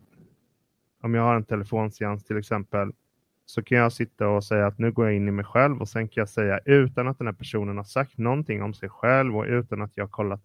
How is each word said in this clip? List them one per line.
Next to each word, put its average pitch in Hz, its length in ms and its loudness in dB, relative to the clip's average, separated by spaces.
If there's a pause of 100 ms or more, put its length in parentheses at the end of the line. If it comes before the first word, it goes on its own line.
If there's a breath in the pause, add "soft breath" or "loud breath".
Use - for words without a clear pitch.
(1000)
Om 117 120 -2
jag 117 100 2
har 120 120 4
en 110 100 0
telefonseans 104 800 -4
till 107 120 -4
exempel, 101 540 -4 (540)
så - 180 -6
kan 123 140 2
jag 117 160 4
sitta 110 340 -2
och 104 160 2
säga 104 240 2
att 104 120 -4
nu 117 120 2
går 117 140 2
jag 107 100 2
in 101 120 0
i 101 40 0
mig 101 140 -4
själv, 135 360 2
och 107 80 -4
sen 113 180 -4
kan 113 140 -2
jag 107 80 -4
säga 101 360 0
utan 135 420 4
att 131 100 -4
den 120 100 -6
här 104 60 -4
personen 101 440 -6
har 101 60 -8
sagt 131 340 -4
någonting 117 440 -2
om 107 120 -6
sig 98 160 -12
själv 127 480 2
och 107 80 -2
utan 117 360 -2
att 104 160 -10
jag 101 60 -4
har 101 60 -6
kollat 101 360 -4